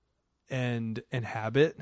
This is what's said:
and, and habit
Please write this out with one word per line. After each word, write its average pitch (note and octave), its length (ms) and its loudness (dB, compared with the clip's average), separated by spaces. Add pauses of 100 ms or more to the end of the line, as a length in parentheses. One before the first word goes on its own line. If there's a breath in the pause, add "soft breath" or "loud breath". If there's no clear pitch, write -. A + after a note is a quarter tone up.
(500)
and, A#2 500 -2 (120)
and A#2+ 120 -2
habit A2+ 580 2